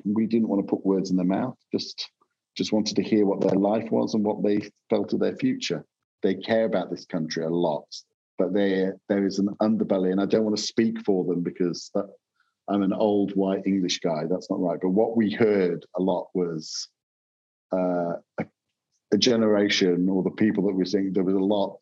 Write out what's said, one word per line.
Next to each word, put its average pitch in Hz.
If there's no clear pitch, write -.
We 107
didn't 113
wanna 98
put -
words 95
in 92
their 90
mouth, 95
just, -
just -
wanted 110
to 101
hear 104
what 98
their 95
life 104
was 117
and 107
what 104
they 104
felt 104
of 104
their 95
future. -
They 95
care 113
about 95
this 87
country 80
a 80
lot, 85
but 92
there, 98
there 101
is 95
an 101
underbelly, 101
and 92
I 98
don't 110
wanna 107
speak 113
for 92
them 87
because 87
that, 101
I'm 101
an 95
old 101
white 95
English 95
guy. 80
That's 87
not 95
right. 92
But 92
what 113
we 104
heard 98
a 90
lot 92
was, 85
uh, 87
a, -
a 107
generation 104
or 95
the 87
people 104
that 101
we 92
were 92
seeing, 95
there 95
was 95
a 98
lot 98